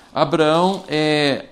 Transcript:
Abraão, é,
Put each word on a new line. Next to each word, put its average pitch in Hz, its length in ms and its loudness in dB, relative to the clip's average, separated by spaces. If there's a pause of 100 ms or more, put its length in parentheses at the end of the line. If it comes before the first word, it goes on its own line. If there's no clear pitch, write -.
(140)
Abraão, 160 720 0
é, 151 640 -2